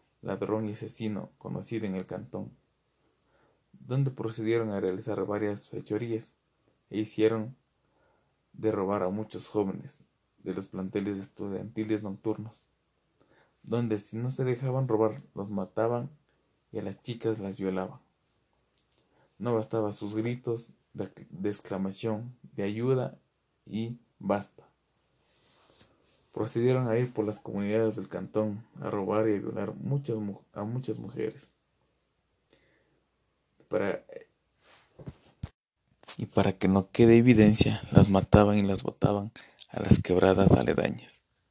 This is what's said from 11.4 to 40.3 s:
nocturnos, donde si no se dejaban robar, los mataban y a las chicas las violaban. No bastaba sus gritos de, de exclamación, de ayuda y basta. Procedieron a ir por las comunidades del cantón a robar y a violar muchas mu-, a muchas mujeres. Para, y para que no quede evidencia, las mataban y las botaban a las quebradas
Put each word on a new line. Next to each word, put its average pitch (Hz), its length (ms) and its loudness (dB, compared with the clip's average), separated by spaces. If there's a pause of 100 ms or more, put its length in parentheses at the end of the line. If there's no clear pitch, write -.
nocturnos, 107 640 -8 (960)
donde 113 340 -2
si 107 200 -10
no 123 120 -4
se 131 140 -4
dejaban 127 440 -2
robar, 110 300 2 (160)
los 101 160 -8
mataban 113 600 -2 (600)
y 113 60 -10
a 101 60 -6
las 98 180 -10
chicas 113 380 -4
las 98 200 -8
violaban. 95 400 -4 (1400)
No 117 140 0
bastaba 110 380 -2
sus 104 240 -10
gritos 117 580 -4 (220)
de, 95 160 -8 (180)
de 95 200 -6
exclamación, 104 840 -6 (200)
de 104 80 -6
ayuda 123 560 -2 (480)
y 117 320 -6 (180)
basta. 98 500 -4 (1700)
Procedieron 120 540 0
a 113 100 2
ir 123 160 -2
por 107 100 -2
las 104 160 -4
comunidades 107 580 -2
del 95 100 -10
cantón 107 580 -4 (160)
a - 80 -6
robar 104 400 0
y 104 60 2
a 98 40 -2
violar - 360 -6
muchas 135 420 -4
mu-, 101 220 -8 (140)
a 101 100 -8
muchas 117 340 -6
mujeres. - 540 -8 (2250)
Para, 98 340 -2 (2250)
y - 80 -4
para 98 280 2
que - 140 0
no 95 220 4
quede 117 280 8
evidencia, 110 720 6
las 98 180 8
mataban 104 480 6
y 101 60 4
las 98 180 0
botaban 101 500 -2 (380)
a - 140 -8
las - 180 6
quebradas 92 520 6